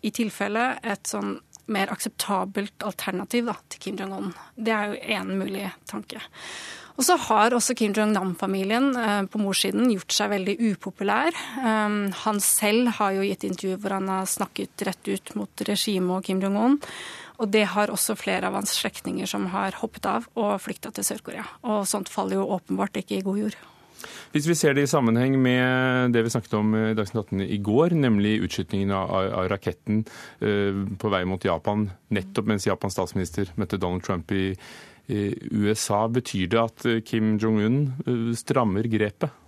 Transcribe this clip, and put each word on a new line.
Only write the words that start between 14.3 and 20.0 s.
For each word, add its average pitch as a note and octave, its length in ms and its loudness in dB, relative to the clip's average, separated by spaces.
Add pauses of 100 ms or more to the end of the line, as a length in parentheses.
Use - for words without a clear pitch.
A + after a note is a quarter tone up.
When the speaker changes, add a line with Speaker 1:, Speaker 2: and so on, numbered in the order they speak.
Speaker 1:
rett G3 240 -4
ut - 280 -6
mot G3+ 200 -6
regimet F#3+ 600 0
og F#3+ 40 -4
Kim F#3+ 200 -2
Jong-un. A3 360 4 (640)
Og G#3+ 100 0
det G#3+ 160 4
har G#3 220 0
også G#3+ 260 -2
flere F#3 300 -2
av F#3 80 0
hans G3+ 260 -2
slektninger - 480 -4
som G3+ 200 -2
har G3 260 -2
hoppet - 340 -8